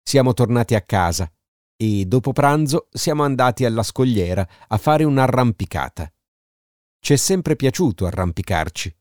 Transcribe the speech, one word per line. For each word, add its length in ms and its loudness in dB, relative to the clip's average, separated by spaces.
Siamo 320 2
tornati 400 0
a 80 2
casa 480 -2
e, 300 -2
dopo 260 0
pranzo, 600 0
siamo 320 -2
andati 420 0
alla 180 0
scogliera 640 0
a 100 -2
fare 260 2
un'arrampicata. 1040 0
Ci 140 0
è 40 6
sempre 400 0
piaciuto 480 0
arrampicarci. 960 -4